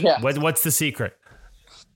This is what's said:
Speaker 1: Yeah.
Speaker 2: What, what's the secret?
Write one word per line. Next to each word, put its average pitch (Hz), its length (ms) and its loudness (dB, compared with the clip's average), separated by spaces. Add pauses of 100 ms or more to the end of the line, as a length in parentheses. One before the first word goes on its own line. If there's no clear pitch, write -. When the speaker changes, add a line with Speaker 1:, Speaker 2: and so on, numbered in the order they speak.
Speaker 1:
Yeah. 160 180 4
Speaker 2:
What, 139 180 0
what's 160 260 0
the 160 80 0
secret? 127 440 -2 (800)